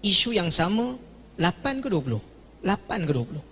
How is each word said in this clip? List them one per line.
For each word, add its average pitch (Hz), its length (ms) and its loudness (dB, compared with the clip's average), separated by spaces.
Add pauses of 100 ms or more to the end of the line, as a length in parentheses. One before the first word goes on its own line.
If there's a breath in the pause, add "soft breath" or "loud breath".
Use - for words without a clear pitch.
isu 208 320 2
yang 170 160 2
sama, 220 400 2 (400)
lapan 262 480 0
ke 269 80 -4
dua 180 80 2
puluh? 120 240 -2 (400)
Lapan 196 400 -2
ke 156 80 -2
dua 123 160 0
puluh? 147 260 -10